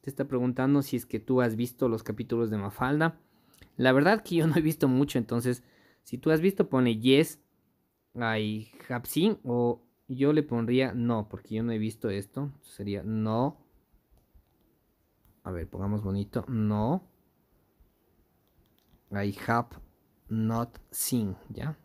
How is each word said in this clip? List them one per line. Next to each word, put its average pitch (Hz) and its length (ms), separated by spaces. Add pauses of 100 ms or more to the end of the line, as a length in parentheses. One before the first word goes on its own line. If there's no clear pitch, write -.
Te - 80
está 135 180
preguntando 131 540
si 135 140
es 117 100
que 110 140
tú 127 220
has 113 140
visto 120 340
los 110 140
capítulos 117 460
de 107 80
Mafalda. 139 600 (580)
La 127 140
verdad 175 320
que 175 120
yo 160 120
no 156 80
he 170 60
visto 151 260
mucho, 135 300
entonces, 120 460 (400)
si - 140
tú 156 140
has 156 100
visto, 196 280
pone 123 300
yes, 135 400 (760)
I 110 560 (180)
have 120 160
seen, 196 380
o 120 380 (280)
yo 135 240
le 151 100
pondría 120 500
no, 117 360
porque - 260
yo 110 80
no 117 80
he 113 60
visto 110 320
esto. 101 420 (100)
Sería 101 420
no. 110 600 (1800)
A 95 80
ver, 85 180
pongamos 101 340
bonito. 101 460
No. 110 580 (2000)
I 101 220 (140)
have 120 220 (580)
not 113 500 (140)
seen, 104 460 (120)
¿ya? 139 360